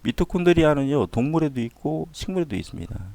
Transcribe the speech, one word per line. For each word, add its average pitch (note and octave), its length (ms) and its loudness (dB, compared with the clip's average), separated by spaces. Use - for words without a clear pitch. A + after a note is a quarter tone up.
미토콘드리아는요, D3+ 1040 2
동물에도 C#3 560 0
있고 D#3 500 -6
식물에도 F3 420 -4
있습니다. F2+ 600 -8